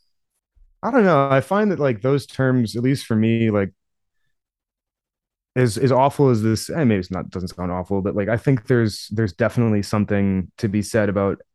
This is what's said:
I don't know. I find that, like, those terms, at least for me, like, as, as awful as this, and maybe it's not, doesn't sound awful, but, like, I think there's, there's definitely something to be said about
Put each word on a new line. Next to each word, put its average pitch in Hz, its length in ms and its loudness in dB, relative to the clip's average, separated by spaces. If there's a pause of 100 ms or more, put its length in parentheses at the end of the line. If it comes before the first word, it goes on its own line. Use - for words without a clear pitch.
(840)
I 202 80 -4
don't 247 140 4
know. 139 260 4
I 135 100 4
find 208 320 0
that, 151 60 -4
like, 135 240 0
those 135 240 0
terms, 127 500 0
at 120 60 -4
least 131 240 0
for 113 100 0
me, 113 340 2
like, 101 220 0 (1800)
as, 120 220 0
as 127 120 2
awful 135 380 2
as 113 140 2
this, 110 260 0
and 135 200 0
maybe 101 120 2
it's 90 100 -6
not, 92 200 -8
doesn't 90 180 -8
sound 90 240 -6
awful, 92 300 -4
but, 95 120 -4
like, 98 140 -4
I 113 80 0
think 135 300 0
there's, 117 440 0
there's 104 220 -2
definitely 110 500 0
something 98 760 -2
to 113 100 -2
be 101 140 -2
said 104 260 -2
about 98 320 -2 (140)